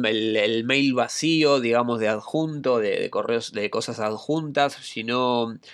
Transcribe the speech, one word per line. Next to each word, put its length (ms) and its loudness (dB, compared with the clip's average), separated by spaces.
el, 300 0
el 280 2
mail 300 2
vacío, 680 2
digamos, 400 2
de 80 0
adjunto, 720 -2
de, 200 0
de 100 -2
correos, 420 -2
de 180 -4
cosas 300 -4
adjuntas, 720 0
sino 880 -2